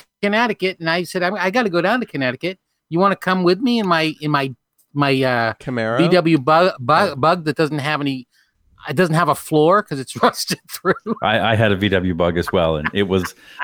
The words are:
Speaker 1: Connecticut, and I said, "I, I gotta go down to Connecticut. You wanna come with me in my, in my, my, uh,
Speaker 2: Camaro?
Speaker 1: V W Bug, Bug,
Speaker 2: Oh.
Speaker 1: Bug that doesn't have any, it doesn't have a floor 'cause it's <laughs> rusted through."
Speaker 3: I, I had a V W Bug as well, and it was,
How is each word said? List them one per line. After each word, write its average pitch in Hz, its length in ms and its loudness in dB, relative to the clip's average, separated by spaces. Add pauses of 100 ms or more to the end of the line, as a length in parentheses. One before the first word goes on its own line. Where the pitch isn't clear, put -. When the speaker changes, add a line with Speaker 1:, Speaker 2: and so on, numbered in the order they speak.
(220)
Speaker 1:
Connecticut, 202 560 -2
and 165 120 -6
I 175 140 -2
said, 180 180 -6
"I, 180 80 0
I 185 200 -4
gotta 220 200 0
go 170 100 0
down 208 200 0
to 226 60 -6
Connecticut. 139 520 -6 (320)
You 160 80 -2
wanna 190 180 2
come 185 260 -2
with 180 180 2
me 240 200 0
in 196 80 -2
my, 160 320 0
in 151 100 -4
my, 139 240 -2 (380)
my, 143 180 0 (120)
uh, 117 320 0
Speaker 2:
Camaro? 117 440 -4
Speaker 1:
V 165 100 4
W 165 300 4
Bug, 156 400 2
Bug, 156 340 2
Speaker 2:
Oh. 135 40 -10
Speaker 1:
Bug 156 300 0
that 151 100 -2
doesn't 151 240 -2
have 147 220 -4
any, 135 260 -6 (600)
it 147 80 -6
doesn't 165 200 2
have 170 140 2
a 139 40 2
floor 160 480 2
'cause 147 160 -8
it's - 180 -10
<laughs> - 60 -12
rusted - 380 0 (100)
through." - 240 -2 (280)
Speaker 3:
I, 107 180 2
I 110 160 0
had 107 160 4
a 95 40 -2
V 101 120 0
W 92 260 0
Bug 85 220 0
as 85 160 -2
well, 82 240 2
and 76 160 -4
it 101 160 0
was, 92 260 -2 (300)